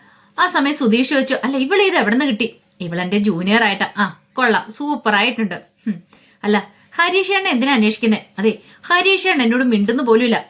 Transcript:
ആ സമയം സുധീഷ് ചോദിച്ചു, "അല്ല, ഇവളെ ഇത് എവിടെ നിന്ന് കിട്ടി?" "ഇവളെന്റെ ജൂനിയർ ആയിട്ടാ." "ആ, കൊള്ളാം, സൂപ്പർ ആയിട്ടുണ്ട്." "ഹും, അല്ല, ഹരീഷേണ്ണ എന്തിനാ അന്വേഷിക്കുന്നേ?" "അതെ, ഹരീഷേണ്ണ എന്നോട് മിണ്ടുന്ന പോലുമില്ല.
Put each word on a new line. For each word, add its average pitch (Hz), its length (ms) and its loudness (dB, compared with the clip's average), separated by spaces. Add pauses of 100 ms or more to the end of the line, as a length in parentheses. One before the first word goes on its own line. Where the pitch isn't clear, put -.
(420)
ആ 359 60 2
സമയം 294 280 0
സുധീഷ് 254 340 2
ചോദിച്ചു, 269 340 0
"അല്ല, 269 140 -2
ഇവളെ 330 260 0
ഇത് 381 120 0
എവിടെ 214 200 0
നിന്ന് 285 100 0
കിട്ടി?" 240 300 -4 (260)
"ഇവളെന്റെ 180 360 -4
ജൂനിയർ 202 460 0
ആയിട്ടാ." 202 340 -2
"ആ, 190 240 -4 (120)
കൊള്ളാം, 220 380 -2
സൂപ്പർ 269 440 -4
ആയിട്ടുണ്ട്." 220 400 -2
"ഹും, - 480 -12 (400)
അല്ല, 208 360 -2 (160)
ഹരീഷേണ്ണ 381 520 0
എന്തിനാ 269 260 0
അന്വേഷിക്കുന്നേ?" 220 520 0 (140)
"അതെ, 214 180 0 (280)
ഹരീഷേണ്ണ 370 580 2
എന്നോട് 240 200 2
മിണ്ടുന്ന 240 400 2
പോലുമില്ല. 233 460 2